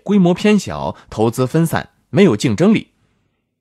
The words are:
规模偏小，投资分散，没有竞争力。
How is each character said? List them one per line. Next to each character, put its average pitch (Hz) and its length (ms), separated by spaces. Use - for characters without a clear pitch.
规 208 140
模 180 160
偏 208 240
小， 73 380
投 110 200
资 127 160
分 160 200
散， 110 240
没 185 140
有 127 140
竞 107 180
争 208 180
力。 - 180